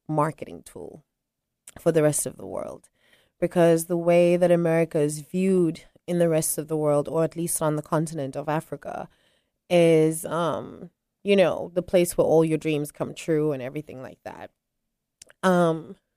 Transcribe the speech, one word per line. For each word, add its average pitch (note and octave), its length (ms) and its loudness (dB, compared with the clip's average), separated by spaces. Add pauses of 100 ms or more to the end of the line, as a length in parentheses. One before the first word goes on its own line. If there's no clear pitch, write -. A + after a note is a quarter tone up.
marketing D3+ 560 -4
tool - 400 -18 (760)
for E3+ 120 0
the D#3+ 120 2
rest D3+ 240 0
of - 100 -12
the G2 80 -16
world, - 440 -12 (500)
because E3+ 460 2
the F3 120 -2
way F3 400 4
that F3 140 2
America E3 480 2
is D3+ 220 0
viewed F3+ 600 0 (240)
in F3 140 -2
the E3+ 100 4
rest D#3 300 0
of D3+ 80 -8
the D#3+ 100 -4
world, D3 300 0
or E3 160 0
at D#3+ 120 -4
least E3+ 280 -4
on D3+ 140 0
the D3+ 40 -4
continent D3+ 540 -4
of D3 120 -8
Africa, - 600 -8 (640)
is, D#3+ 540 4
um, D#3 680 -6 (320)
you G3+ 120 2
know, E3+ 380 2
the F3 80 -2
place F3 340 0
where E3 120 2
all D#3+ 180 4
your D#3+ 140 0
dreams D3+ 320 -4
come - 240 -10
true D3+ 380 -2
and B2+ 100 -8
everything C#3 400 -12
like - 200 -18
that. - 280 -16 (880)
Um, F3 540 0 (220)